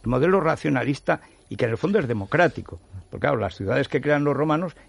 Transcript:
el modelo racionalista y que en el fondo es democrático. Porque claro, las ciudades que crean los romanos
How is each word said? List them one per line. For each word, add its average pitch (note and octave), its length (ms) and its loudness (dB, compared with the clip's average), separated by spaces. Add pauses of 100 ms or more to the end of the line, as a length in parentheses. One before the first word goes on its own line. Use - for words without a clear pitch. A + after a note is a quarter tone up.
el A2+ 60 -4
modelo E3 320 2
racionalista D3+ 800 -2 (280)
y - 60 -12
que B2 100 -2
en A2+ 60 0
el A2 60 -2
fondo G3+ 220 0
es D3 80 -4
democrático. A2+ 720 -2 (320)
Porque - 160 0
claro, C#3+ 100 4
las G2+ 180 -2
ciudades B2 320 0
que C3+ 140 0
crean C#3+ 220 2
los C#3+ 120 2
romanos D#3 400 0 (140)